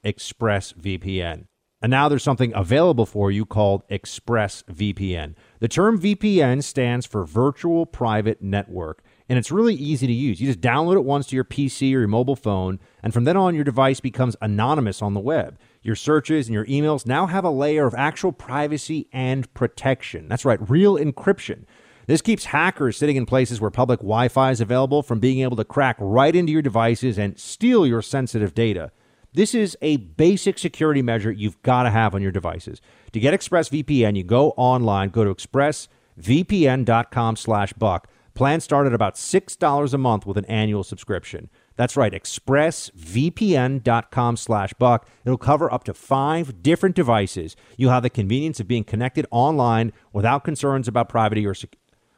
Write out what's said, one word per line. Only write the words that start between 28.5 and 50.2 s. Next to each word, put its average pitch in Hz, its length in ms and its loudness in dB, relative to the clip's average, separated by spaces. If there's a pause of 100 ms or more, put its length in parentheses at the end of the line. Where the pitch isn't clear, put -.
data. 104 380 -2 (440)
This 202 200 2
is 208 280 -2
a 151 160 2
basic 170 600 0
security 151 440 0
measure 113 280 -2
you've 101 320 -6
gotta 123 280 2
have 107 240 2
on 98 80 -2
your 95 100 -2
devices. 87 480 -8 (320)
To 113 80 -4
get 131 180 4
ExpressVPN, 139 800 0
you 92 80 -4
go 123 280 4
online, 117 580 2
go 113 120 0
to 101 60 2
express 135 580 -2 (300)
V 123 280 2
P 180 220 2
N 131 160 2
dot 117 280 2
com 113 260 0
slash 104 380 -2
buck. 95 340 -2 (240)
Plans 147 320 0
start 143 220 2
at 120 80 2
about 104 240 -2
six - 360 -2
dollars 143 380 0
a 139 60 0
month 120 260 0
with 98 140 -6
an 101 80 -4
annual 107 360 -2
subscription. - 680 -10 (260)
That's 123 180 -2
right, 110 200 2
express - 800 -2
V 98 360 -2
P 196 240 0
N 131 300 0
dot 117 260 0
com 120 280 0
slash 104 340 -2
buck. 123 340 2 (200)
It'll 127 100 2
cover 147 360 2
up 123 120 -4
to 107 100 -8
five 135 680 -2
different 170 340 2
devices. 107 580 0 (220)
You'll 123 160 4
have 127 100 2
the 123 80 -2
convenience 127 500 -2
of 101 60 -8
being 117 160 0
connected 127 480 -4
online 120 640 2 (180)
without 135 320 0